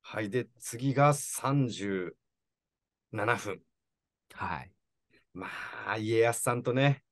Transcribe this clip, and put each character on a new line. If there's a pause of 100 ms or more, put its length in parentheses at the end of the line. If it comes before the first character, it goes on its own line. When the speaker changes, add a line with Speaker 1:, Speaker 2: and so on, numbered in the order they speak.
Speaker 1:
は
い。
で、 (120)
次
が
三
十 (960)
七
分。 (720)
Speaker 2:
は
い。 (640)
Speaker 1:
ま (380)
あ、
家
康
さ
ん
と
ね